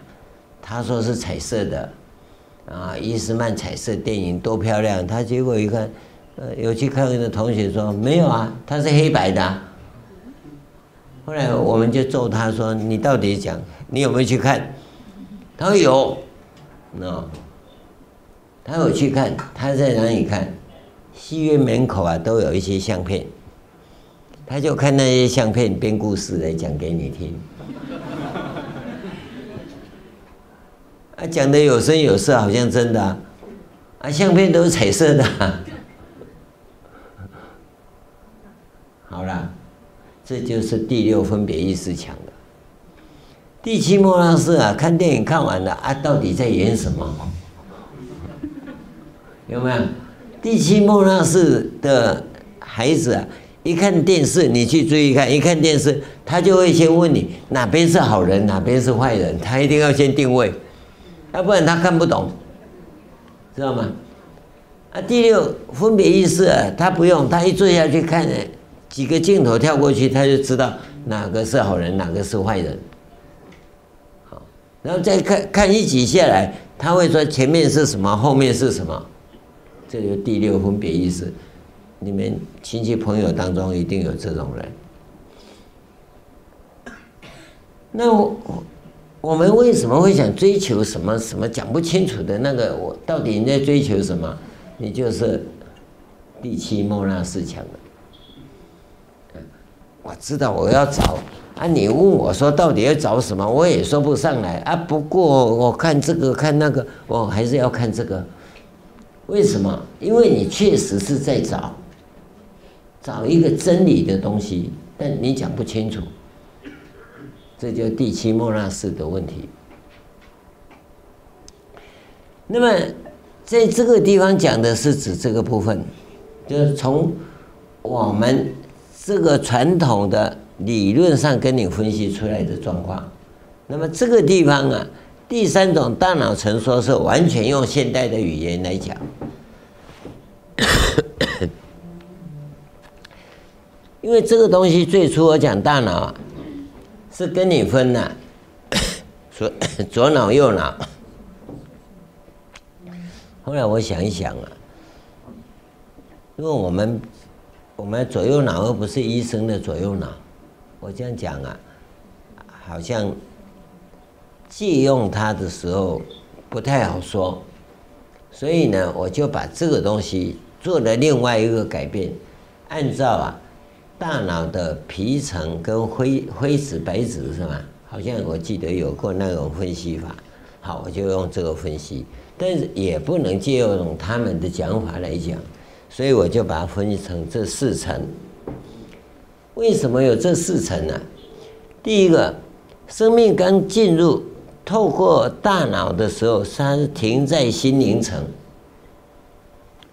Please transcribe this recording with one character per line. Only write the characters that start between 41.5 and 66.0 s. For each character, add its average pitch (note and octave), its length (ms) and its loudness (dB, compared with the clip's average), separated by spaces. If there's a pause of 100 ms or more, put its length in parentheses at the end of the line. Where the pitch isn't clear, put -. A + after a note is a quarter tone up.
意 F#2 160 -2
识 F2 220 -6
强 - 180 -12 (120)
的。 - 80 -20 (1300)
第 A3+ 160 0
七 E3+ 180 4
莫 F#3+ 220 6
那 E3+ 160 6
识 E3+ 180 2
啊， A2+ 240 4
看 E3 200 2
电 E3 180 4
影 A2 100 0
看 C#3+ 180 0
完 F#2 200 -2
了 F#2 80 -2
啊， B2 220 -4
到 D3 240 0
底 F#2 160 0
在 B2+ 140 0
演 A2+ 280 2
什 - 160 -2
么？ - 400 -6 (2250)
有 A#2 140 -8
没 B2+ 100 -2
有？ A#2+ 60 0 (600)
第 A3+ 200 0
七 G3+ 220 4
莫 G3+ 220 6
那 F#3+ 200 4
识 D#3 480 2 (100)
的 B2 420 2 (360)
孩 B2+ 340 -2
子 A#2+ 200 0
啊， G2+ 140 -4 (360)
一 E3+ 100 -2
看 E3+ 320 2
电 F3+ 200 4
视， D#3+ 220 4
你 A#2+ 180 2
去 C#3 200 2
注 - 80 2
意 D3 200 4
看， B2+ 200 4
一 D3 60 4
看 E3 200 2
电 D3+ 200 4
视， D3 240 0 (220)
他 E3+ 140 -2
就 F#3 160 4
会 F3+ 160 6
先 E3 220 6
问 E3+ 200 4
你 - 180 0 (180)
哪 C3 160 0
边 D#3 220 4
是 F3 120 4
好 G#2+ 220 4
人， G2 240 2
哪 G2 140 0
边 B2 200 2
是 B2 140 2
坏 A#2 220 2
人， F2 240 -2
他 G#2 200 -2
一 C#3+ 80 2
定 D3+ 120 4
要 D3+ 120 4
先 C#3 220 4
定 C3+ 200 2
位， A2+ 200 2 (800)
要 F3+ 80 -2
不 F3 100 0
然 F3+ 140 4
他 E3+ 120 4
看 F3 200 4
不 E3 80 4
懂， F#2+ 240 0 (1300)
知 C3+ 60 -8
道 C3+ 120 -2
吗？ A2 160 -2 (1000)
啊， - 100 -8
第 A#3 220 2
六 G#3+ 320 4 (180)
分 G#3 220 2
别 F3+ 140 6